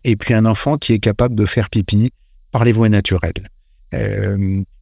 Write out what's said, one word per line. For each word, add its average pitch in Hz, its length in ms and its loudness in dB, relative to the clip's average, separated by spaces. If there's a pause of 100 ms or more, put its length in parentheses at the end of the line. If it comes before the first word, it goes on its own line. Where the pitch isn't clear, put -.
et 120 100 2
puis 110 200 -2
un 110 100 4
enfant 113 320 0
qui 147 160 -2
est 110 80 2
capable 120 340 0
de 107 100 2
faire 98 260 -2
pipi 104 400 0 (420)
par 117 120 0
les 117 80 4
voies 113 160 2
naturelles. 95 600 0 (460)
Euh, 101 680 -2 (200)